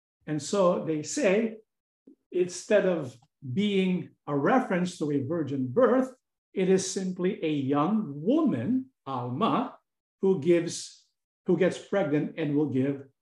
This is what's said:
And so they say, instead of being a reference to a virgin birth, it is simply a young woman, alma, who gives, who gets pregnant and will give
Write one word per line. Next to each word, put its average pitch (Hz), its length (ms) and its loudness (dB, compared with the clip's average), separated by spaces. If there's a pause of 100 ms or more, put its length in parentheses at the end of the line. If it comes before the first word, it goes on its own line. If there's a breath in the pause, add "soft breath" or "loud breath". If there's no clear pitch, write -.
(260)
And 151 140 -4
so 185 440 2
they 151 180 -2
say, 220 540 0 (760)
instead 180 540 2
of 160 300 -2 (360)
being 190 560 0 (180)
a 147 100 -2
reference 180 600 2
to 151 120 -2
a 139 160 -2
virgin 139 400 -4
birth, 247 440 2 (440)
it 185 160 0
is 185 180 2
simply 185 560 -4
a 160 60 0
young 147 640 0
woman, 214 720 0 (180)
alma, 135 720 -2 (480)
who 190 180 2
gives, 165 640 0 (420)
who 175 120 2
gets 175 180 2
pregnant 151 600 -2
and 147 160 -2
will 147 140 2
give 131 340 -2 (200)